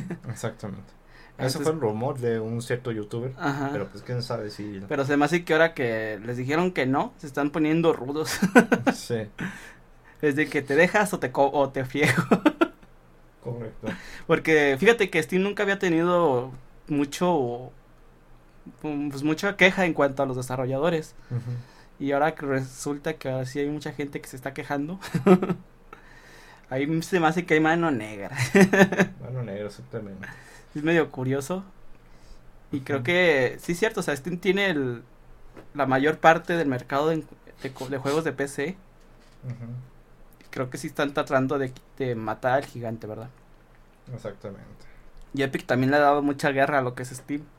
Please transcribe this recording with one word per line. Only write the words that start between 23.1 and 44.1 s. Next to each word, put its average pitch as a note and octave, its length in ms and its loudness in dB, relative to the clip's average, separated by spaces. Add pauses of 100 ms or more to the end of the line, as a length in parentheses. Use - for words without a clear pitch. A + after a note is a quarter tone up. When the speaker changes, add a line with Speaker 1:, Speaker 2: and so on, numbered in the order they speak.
Speaker 1:
que C#3 160 -8
ahora C3 160 -4
sí C#3+ 140 -6
hay C#3+ 100 0
mucha D3+ 220 -8
gente C#3+ 280 -8
que - 80 -18
se - 80 -16
está C3 160 -8
quejando. D3 460 -6 (260)
<laughs> - 1500 0
Ahí C#3+ 320 0
se F3+ 180 0
me D#3+ 60 4
hace E3+ 200 0
que D#3+ 80 4
hay D#3 60 6
mano D#3+ 300 2
negra. G#2+ 400 -6 (500)
<laughs> G3 420 4
Speaker 2:
Mano B2+ 200 -8
negra, G#2 240 -6
exactamente. G2+ 600 -12 (480)
Speaker 1:
Es D3 80 -6
medio D#3 280 4
curioso. C#3 540 -4 (1080)
Y C#3+ 100 -4
creo C#3 180 -2
Speaker 2:
Ujú. B2 60 -4
Speaker 1:
que D#3+ 560 4
sí - 120 -4
es E3+ 60 -4
cierto, A3 220 0
o - 20 -2
sea, D3 140 -2
Steam F3 220 -6
tiene G3 320 0
el, B2+ 320 -2 (720)
la C#3+ 120 0
mayor C#3 320 2
parte E3 380 4
del D#3+ 120 0
mercado C#3 400 0
de, D#3+ 160 0 (380)
de C3+ 100 -8
co-, C3 160 -12
de C3+ 100 -4
juegos C#3+ 260 0
de D3 80 -2
P C#3 160 -4
C. D3 280 -6 (680)
Speaker 2:
Ujú. B2 280 -12 (760)
Speaker 1:
Creo C3 200 -6
que D#3 80 -10
sí - 100 -10
están C#3+ 260 -2
tratando C#3+ 440 0
de, C3+ 140 -2 (260)
de B2+ 160 -2
matar A2 400 -2
al C#3 100 2
gigante, A#2 420 -10
¿verdad? A2 220 -12 (840)